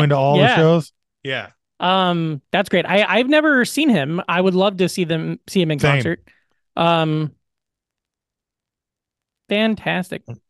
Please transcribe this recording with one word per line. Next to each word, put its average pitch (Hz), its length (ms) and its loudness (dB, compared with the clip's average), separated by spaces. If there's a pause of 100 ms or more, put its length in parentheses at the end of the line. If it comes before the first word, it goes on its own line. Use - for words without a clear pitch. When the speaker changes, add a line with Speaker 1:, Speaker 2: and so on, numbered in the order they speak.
Speaker 1:
back. 147 80 2
Speaker 2:
to 143 60 2
all 139 200 2
the 143 60 4
Speaker 1:
Yeah. - 140 4
Speaker 2:
shows. 160 360 2 (300)
Yeah. 127 260 -8 (320)
Speaker 1:
Um, 175 600 0 (120)
that's 190 160 0
great. 180 180 0
I, 196 160 2
I've 208 260 0
never 302 360 2
seen 302 240 -2
him. 165 400 0
I 175 120 0
would 190 140 2
love 190 220 0
to 175 120 0
see 185 160 -4
them, 160 440 -4
see 196 120 0
him 160 120 0
in 147 80 -2
Speaker 2:
Same. 147 160 2
Speaker 1:
concert. - 260 -4 (540)
Um, 156 560 0 (2250)
fantastic. 202 760 -4 (280)